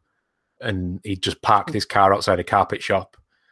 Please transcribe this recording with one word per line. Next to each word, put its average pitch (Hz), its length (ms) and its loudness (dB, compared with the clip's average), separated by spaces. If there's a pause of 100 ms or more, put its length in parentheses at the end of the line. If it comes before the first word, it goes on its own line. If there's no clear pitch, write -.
(600)
and 95 420 -6
he 101 120 -6
just - 260 -6
parked 104 320 2
his 107 120 -4
car 98 280 4
outside 101 260 2
a 87 40 -4
carpet 98 400 0
shop. 95 340 -4 (340)